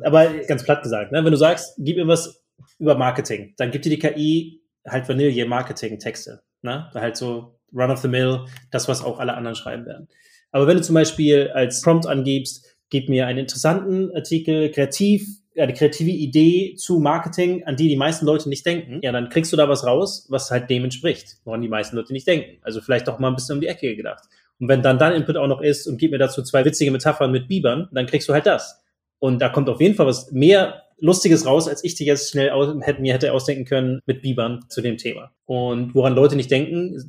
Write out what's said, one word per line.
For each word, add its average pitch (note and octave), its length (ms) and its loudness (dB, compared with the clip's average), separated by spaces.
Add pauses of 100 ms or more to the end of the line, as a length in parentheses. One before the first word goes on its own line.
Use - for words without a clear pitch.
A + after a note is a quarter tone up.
aber D#3+ 220 6 (200)
ganz C#3+ 160 -2
platt D3 200 0
gesagt, G#2+ 280 -6
ne, D#3+ 140 0
wenn D#3+ 60 4
du D3 60 4
sagst, D#3+ 400 2
"Gib D#3+ 200 -4
mir E3+ 100 -2
was E3 340 0 (380)
über D3+ 180 4
Marketing", B2 600 -4
dann B2 140 -4
gibt C#3+ 120 -6
dir E3 60 -2
die D#3 100 0
K D3+ 160 -2
I D#3 460 -2 (260)
halt C3 220 -6
Vanille-Marketing-Texte, A#2+ 1300 -4 (180)
ne? D3 320 -10
Halt A2+ 240 -6
so A#2+ 420 -10 (160)
Run-of-the-Mill, B2+ 720 0 (260)
das, - 160 -4
was B2+ 160 -4
auch B2 160 -8
alle B2 140 -4
anderen A#2 240 -8
schreiben A#2+ 280 -12
werden. - 220 -18 (440)
Aber C#3+ 160 2
wenn F3+ 100 6
du E3 60 0
zum E3 120 0
Beispiel D3 580 4
als B2 280 -2
Prompt E3 260 4
angibst, C3+ 720 -4 (120)
"Gib C3+ 200 -4
mir C3 180 2
einen B2+ 120 -4
interessanten F#3 760 -2
Artikel, D#3 560 -2
kreativ, G3 560 0 (300)
eine C3+ 160 0
kreative D#3+ 380 0
Idee E3 680 2
zu F3 220 0
Marketing, E3+ 640 0
an C#3 100 -4
die D#3 140 2
die C#3+ 80 0
meisten D#3 280 -2
Leute D3+ 220 0
nicht C#3 180 -8
denken", E3 380 -6
ja, B2+ 80 -2
dann A#2+ 160 -4
kriegst D#3+ 240 0
du E3 60 0
da D3 100 6
was C3+ 180 0
raus, C3 440 0
was C3 220 -4
halt B2 180 -2
dem B2 160 0
entspricht, - 580 -6
woran A2+ 160 -8
die A#2 80 -6
meisten G#2+ 300 -6
Leute A#2 160 -8
nicht C3 120 -8
denken. - 360 0
Also A2 180 -8
vielleicht B2 300 -2
doch - 100 -8
mal C3 80 0
ein B2+ 80 0
bisschen B2+ 200 -8
um C#3+ 60 -4
die E3 60 -4
Ecke C3 300 -6
gedacht. G#2+ 260 -10 (340)
Und B2 120 -6
wenn C3 120 4
dann C3 160 4
dein D#3 140 6
Input D#3+ 240 -2
auch C#3+ 120 0
noch C#3 120 0
ist, D3 280 0
"Und B2+ 100 -6
gib D#3+ 140 0
mir C3+ 80 -4
dazu C3+ 220 0
zwei C3 220 0
witzige D3 280 2
Metaphern C3 420 0
mit B2+ 160 -2
Bibern", D#3+ 420 0
dann B2+ 140 -2
kriegst C#3 240 -2
du C#3+ 40 2
halt D3+ 120 2
das. - 360 0 (380)
Und B2+ 220 0
da B2+ 80 2
kommt C#3 180 0
auf A#2+ 140 0
jeden G3+ 140 4
Fall D#3+ 100 4
was B2+ 260 -2
mehr F3 520 4 (140)
Lustiges E3 480 4
raus, D#3 220 4
als D3 160 -6
ich E3 120 -6
dir D3 100 -6
jetzt C#3+ 260 0
schnell C#3 200 0
aus-, C#3 280 0
hätte, C3+ 220 -2
mir C3 120 0
hätte B2+ 200 0
ausdenken C3+ 320 -2
können C3 400 -2
mit C3 160 -4
Bibern A#2+ 480 -4
zu - 120 -8
dem A2+ 140 -4
Thema. A2 360 -10 (120)
Und B2 500 -4
woran C3 220 4
Leute C#3 220 6
nicht C3 120 -2
denken, D3+ 600 -2